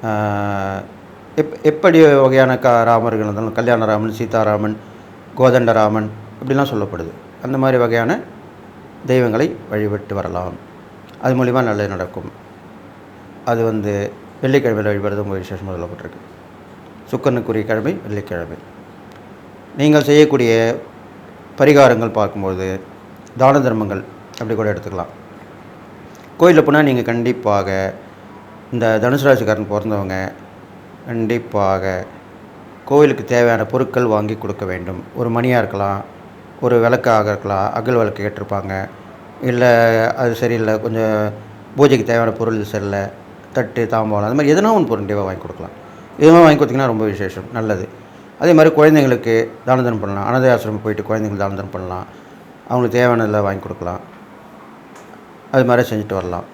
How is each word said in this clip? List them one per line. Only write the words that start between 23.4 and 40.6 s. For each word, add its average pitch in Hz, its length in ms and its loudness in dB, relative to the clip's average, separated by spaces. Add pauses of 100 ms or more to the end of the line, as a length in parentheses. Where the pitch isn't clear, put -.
தர்மங்கள் 107 440 -2 (280)
அப்படி 113 220 -6
கூட 104 180 -2
எடுத்துக்கலாம். 90 420 -10 (1300)
கோயில்ல 170 220 6
போனா 151 200 2
நீங்க 127 200 0
கண்டிப்பாக, 104 920 -2 (760)
இந்த 113 300 0
தனுசு 135 260 0
ராசிக்காரன் 107 420 0
பிறந்தவங்க 101 640 -4 (720)
கண்டிப்பாக 101 1000 -2 (760)
கோயிலுக்கு 139 400 4
தேவையான 120 400 2
பொருட்கள் 123 400 -2
வாங்கி 107 320 0
கொடுக்க 101 280 -10
வேண்டும். 90 380 -8 (140)
ஒரு 120 140 -4
மணியா 120 280 0
இருக்கலாம், 101 600 -4 (420)
ஒரு 120 200 2
விளக்காக 117 480 2
இருக்கலாம், 101 440 -2
அகல் 120 240 -2
விளக்கு 107 260 -2
கேட்டிருப்பாங்க, 98 680 -6 (540)
இல்ல 123 220 0 (520)
அது 120 180 -2
சரியில்லை, 110 460 -2